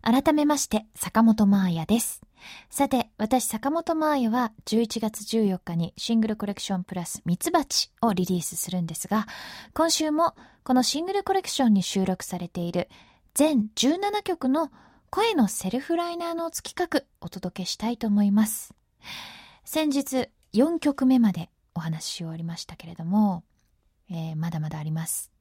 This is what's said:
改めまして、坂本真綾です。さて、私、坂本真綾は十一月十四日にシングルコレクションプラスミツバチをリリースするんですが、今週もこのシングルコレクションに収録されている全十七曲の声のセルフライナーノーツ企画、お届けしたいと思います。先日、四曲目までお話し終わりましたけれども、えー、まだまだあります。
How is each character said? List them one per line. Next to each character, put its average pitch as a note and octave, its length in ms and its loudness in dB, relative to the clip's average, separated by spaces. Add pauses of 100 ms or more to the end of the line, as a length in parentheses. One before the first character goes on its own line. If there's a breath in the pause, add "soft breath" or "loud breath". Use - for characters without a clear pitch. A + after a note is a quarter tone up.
改 C#4 320 4
め D4 120 4
ま D4 120 2
し - 100 -4
て、 G#3+ 180 -2 (100)
坂 - 260 2
本 A3 260 6
真 G3 160 4
綾 E3 220 0
で A3+ 140 2
す。 - 220 -6 (480 loud breath)
さ C#4 180 0
て、 - 300 0
私、 A#3 280 2
坂 A3 260 -4
本 E4 220 -2
真 D#4 160 0
綾 B3+ 200 2
は A#3 240 0 (120)
十 A3 160 2
一 A3+ 180 -2
月 G#3+ 260 -4
十 A3+ 200 2
四 F#3 140 0
日 E3+ 160 -8
に E3+ 220 -2
シ - 180 -2
ン A3+ 60 4
グ A3 80 0
ル G#3+ 80 -4
コ G#3 80 -6
レ G3+ 100 -6
ク - 60 -14
シ - 100 -6
ョ F#3+ 60 0
ン F3+ 80 -4
プ F#3 100 -12
ラ F3 100 -6
ス - 200 -10
ミ F3 120 0
ツ - 140 -4
バ D#4+ 140 4
チ - 260 -2 (100)
を A3+ 120 2
リ F3+ 120 0
リ F3+ 120 0
ー E3 40 -2
ス - 140 -8
す - 160 -6
る F3+ 100 -2
ん E3 40 -2
で D#3+ 100 -8
す - 120 -8
が、 G#3+ 200 0 (460 loud breath)
今 D#4+ 180 2
週 D#4 200 0
も E4 220 2 (300 loud breath)
こ B3+ 100 2
の B3+ 80 6
シ C#4+ 200 0
ン E4+ 40 -4
グ F#4+ 80 -4
ル G4+ 100 0
コ F#4+ 100 -2
レ F#4+ 80 2
ク - 80 -10
シ - 140 0
ョ B3 40 6
ン G#3+ 60 6
に F#3+ 100 4
収 F#3+ 220 0
録 F#3 180 -2
さ - 140 -8
れ F3 100 -8
て - 140 -8
い E3+ 100 -4
る - 180 -2 (440 soft breath)
全 C#4 420 4
十 D4 220 2
七 G4+ 260 -2
曲 E4 260 -2
の D4+ 220 0 (380 soft breath)
声 A4 240 0
の D4 140 4
セ - 220 -4
ル A#3+ 100 -2
フ E4 180 -2
ラ F4 140 -2
イ E4+ 60 -8
ナ E4+ 140 -6
ー - 40 -4
ノ E4 120 -4
ー E4 40 -8
ツ - 120 -10
企 - 260 -6
画、 - 160 -4 (140)
お - 100 -14
届 F3+ 340 -10
け - 20 -6
し - 100 -6
た A3 140 -4
い A#3+ 80 -4
と A3+ 100 -4
思 G#3 160 4
い G3+ 80 4
ま G#3+ 140 4
す。 - 280 -10 (920 loud breath)
先 D#4 240 0
日、 C4+ 400 -2 (240)
四 D#4+ 260 2
曲 C#4 260 0
目 B3+ 140 6
ま G#3 140 4
で E3+ 160 -8 (260)
お E3+ 40 -4
話 D#3+ 260 -6
し - 120 -8
終 E3 100 -8
わ D#3+ 100 -8
り E3 80 -8
ま E3 100 -8
し - 100 -12
た E3 120 -20
け E3 100 -18
れ E3+ 80 -16
ど E3 80 -12
も、 F#3+ 400 2 (680)
え D#3+ 240 -8
ー、 - 40 -8
ま E3 140 -2
だ D#3+ 100 -4
ま D#3 80 -6
だ D#3 100 -8
あ D3+ 40 -10
り D#3 80 -6
ま D#3+ 140 -4
す。 - 360 -8